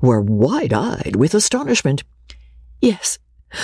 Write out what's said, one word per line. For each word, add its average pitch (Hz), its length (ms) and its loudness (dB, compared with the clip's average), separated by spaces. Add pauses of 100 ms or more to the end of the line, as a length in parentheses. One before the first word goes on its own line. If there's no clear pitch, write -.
were 117 200 4
wide-eyed 110 920 0
with 127 180 2
astonishment. 214 680 0 (760)
Yes, - 380 0 (440)